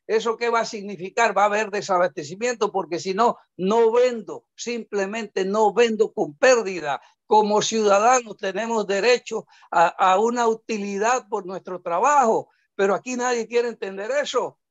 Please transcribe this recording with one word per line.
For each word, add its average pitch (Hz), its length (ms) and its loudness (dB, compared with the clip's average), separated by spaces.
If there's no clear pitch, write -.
¿eso 220 300 -2
qué 233 120 -2
va 233 120 2
a 208 40 -4
significar? 196 720 -4
Va 208 60 4
a - 20 6
haber 208 240 -2
desabastecimiento, 190 1000 -2
porque 170 280 -6
si 190 140 -6
no, 220 240 2
no 220 340 2
vendo, 226 540 -2
simplemente 208 880 -6
no 202 300 2
vendo 220 400 2
con 156 240 -4
pérdida. 190 640 2
Como 208 360 4
ciudadanos 220 760 2
tenemos 214 480 -4
derecho 220 640 0
a, 170 160 4
a 185 320 2
una 233 280 0
utilidad 214 800 -2
por 202 180 -6
nuestro 185 360 -12
trabajo, 226 680 2
pero 196 180 2
aquí 254 220 -4
nadie 240 320 -2
quiere 240 220 0
entender 202 420 -10
eso. 226 380 -6